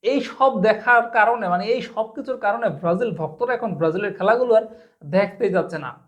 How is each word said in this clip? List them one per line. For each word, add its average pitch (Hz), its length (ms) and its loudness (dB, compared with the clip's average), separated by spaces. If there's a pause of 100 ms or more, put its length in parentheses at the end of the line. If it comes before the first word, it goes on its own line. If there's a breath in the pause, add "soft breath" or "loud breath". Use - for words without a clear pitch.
এই 262 140 2 (160)
সব 269 160 4 (160)
দেখার 233 360 4 (140)
কারণে, 220 360 2
মানে, 180 200 0
এই 254 80 0 (120)
সব 220 140 -4 (100)
কিছুর 254 280 -8
কারণে 226 220 0 (140)
ব্রাজিল 185 300 0 (100)
ভক্তরা 196 380 -4
এখন 233 200 -4
ব্রাজিলের 180 400 -2
খেলাগুলো 233 400 2
আর 220 60 0 (500 loud breath)
দেখতে 196 300 0 (100)
যাচ্ছে 165 300 -2
না। 123 60 -8 (160)